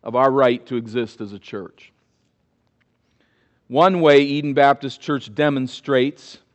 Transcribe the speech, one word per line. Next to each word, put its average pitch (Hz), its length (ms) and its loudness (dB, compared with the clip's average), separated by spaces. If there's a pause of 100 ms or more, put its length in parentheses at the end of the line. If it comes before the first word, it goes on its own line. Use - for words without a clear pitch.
of 117 100 -12
our 131 160 2
right 127 360 0
to 127 100 -8
exist 113 440 -8
as 101 120 -14
a 101 60 -18
church. - 540 -18 (1700)
One 175 340 2
way 143 220 6
Eden 143 320 -4
Baptist 139 460 0
Church 123 340 -8
demonstrates 139 1040 -4 (160)